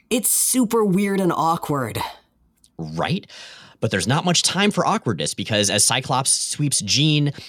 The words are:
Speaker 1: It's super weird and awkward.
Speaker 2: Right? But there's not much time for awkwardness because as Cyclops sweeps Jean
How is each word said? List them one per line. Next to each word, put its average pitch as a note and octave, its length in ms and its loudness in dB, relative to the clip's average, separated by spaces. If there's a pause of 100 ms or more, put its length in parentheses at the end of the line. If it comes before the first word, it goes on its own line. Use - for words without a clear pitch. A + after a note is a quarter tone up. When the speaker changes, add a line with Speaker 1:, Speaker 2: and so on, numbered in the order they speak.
Speaker 1:
It's - 220 0
super A#3 540 2
weird G3 340 2
and F3 140 2
awkward. D3 640 -2 (800)
Speaker 2:
Right? D#2+ 500 -4 (540)
But A2 100 0
there's F#2+ 160 0
not C#3+ 160 2
much F3 200 2
time G3+ 280 2
for - 140 0
awkwardness A2 480 -2
because G#2 360 0
as G#2 140 2
Cyclops C3 480 0
sweeps - 480 -2
Jean C#3+ 540 2 (160)